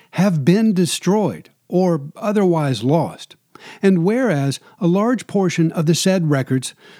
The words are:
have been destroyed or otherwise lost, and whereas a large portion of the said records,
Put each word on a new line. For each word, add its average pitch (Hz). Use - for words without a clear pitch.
have 170
been 214
destroyed 175
or 170
otherwise 160
lost, 147
and 190
whereas 185
a 180
large 208
portion 170
of 156
the 165
said 185
records, 131